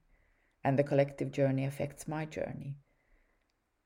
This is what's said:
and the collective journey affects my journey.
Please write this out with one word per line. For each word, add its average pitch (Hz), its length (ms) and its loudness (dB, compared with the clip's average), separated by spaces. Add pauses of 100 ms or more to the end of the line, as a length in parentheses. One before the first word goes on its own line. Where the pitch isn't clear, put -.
(640)
and 135 140 2
the 143 60 6
collective 139 460 2
journey 135 340 2
affects 143 440 -6
my 156 160 -4
journey. - 520 -6 (1080)